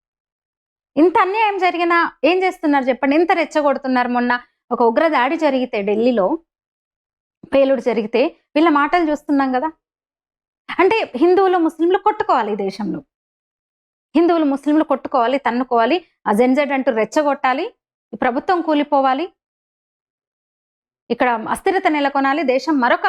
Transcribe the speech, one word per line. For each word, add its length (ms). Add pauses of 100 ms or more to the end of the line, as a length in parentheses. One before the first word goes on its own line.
(960)
ఇంత 220
అన్యాయం 400
జరిగినా 540 (120)
ఏం 180
చేస్తున్నారు 420
చెప్పండి? 320
ఎంత 160
రెచ్చగొడుతున్నారు. 760
మొన్న 320 (300)
ఒక 120
ఉగ్రదాడి 540
జరిగితే, 460
ఢిల్లీలో 560 (1160)
పేలుడు 260
జరిగితే 420 (320)
వీళ్ళ 140
మాటలు 420
చూస్తున్నాం 420
కదా. 160 (1080)
అంటే 380
హిందువులు 420
ముస్లింలు 400
కొట్టుకోవాలి 540
ఈ 40
దేశంలో, 440 (1120)
హిందువులు 300
ముస్లింలు 400
కొట్టుకోవాలి, 540
తన్నుకోవాలి, 680 (220)
ఆ 60
జెన్జెడ్ 400
అంటూ 200
రెచ్చగొట్టాలి, 720 (480)
ఈ 40
ప్రభుత్వం 440
కూలిపోవాలి, 720 (1800)
ఇక్కడ 200 (200)
అస్థిరత 380
నెలకొనాలి, 540
దేశం 380
మరొక 280